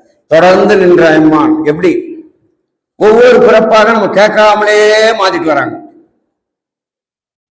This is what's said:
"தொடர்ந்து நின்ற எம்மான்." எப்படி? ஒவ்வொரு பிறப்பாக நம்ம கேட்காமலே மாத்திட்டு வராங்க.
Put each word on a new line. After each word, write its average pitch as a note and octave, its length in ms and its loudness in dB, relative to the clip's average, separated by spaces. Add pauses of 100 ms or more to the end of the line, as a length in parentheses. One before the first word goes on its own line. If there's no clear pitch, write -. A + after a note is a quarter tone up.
(260)
"தொடர்ந்து F#3 500 0
நின்ற E3+ 420 2
எம்மான்." D#3 440 0
எப்படி? D#3 440 -4 (960)
ஒவ்வொரு A3+ 380 2
பிறப்பாக A3 460 2
நம்ம A3 220 -2
கேட்காமலே G#3+ 1040 0
மாத்திட்டு F#3 320 -4
வராங்க. C#3 360 -4 (1700)